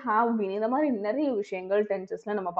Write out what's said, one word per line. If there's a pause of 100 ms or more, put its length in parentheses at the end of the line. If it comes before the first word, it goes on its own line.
have
been,
இந்த
மாதிரி
நிறைய
விஷயங்கள்
டென்சஸ்ல
நம்ம